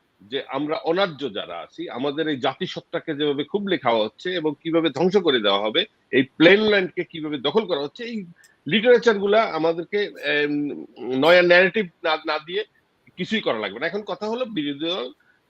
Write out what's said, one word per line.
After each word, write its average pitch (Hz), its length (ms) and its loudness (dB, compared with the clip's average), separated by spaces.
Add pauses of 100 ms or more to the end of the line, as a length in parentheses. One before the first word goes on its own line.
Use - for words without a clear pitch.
(220)
যে 107 260 -8
আমরা 147 280 -4
অনার্য 160 580 -4
যারা 87 260 -8
আছি, 160 300 -12
আমাদের 143 380 -4
এই 139 120 -4
জাতিসত্তাকে 160 760 -6
যেভাবে 143 280 -2
খুব 202 240 -4
লেখা 151 220 0
হচ্ছে 113 440 -2
এবং 156 200 -2 (100)
কিভাবে 165 260 0
ধ্বংস 170 280 0
করে 151 220 2
দেওয়া 101 200 2
হবে, 110 260 -2 (260)
এই 135 120 4
প্লেন 185 380 6
ল্যান্ডকে 196 420 0
কিভাবে 151 340 -8
দখল 151 280 -2
করা 170 140 -2
হচ্ছে", 147 240 -8
এই 226 220 -10 (420)
লিটারেচার 226 520 4
গুলা 202 220 2
আমাদেরকে, 170 720 -2 (120)
এম, 147 640 -2 (140)
নয়া 135 420 4
ন্যারেটিভ 180 460 4 (160)
না, 156 220 0
না 156 140 -2
দিয়ে 180 260 -6 (520)
কিছুই 190 240 -4
করা 135 180 -2
লাগবে 104 200 -6
না। 156 80 -4
এখন 202 140 -4
কথা 202 260 -8
হলো 240 180 -4
বিরোধী 151 400 -6
দল 214 280 -6 (360)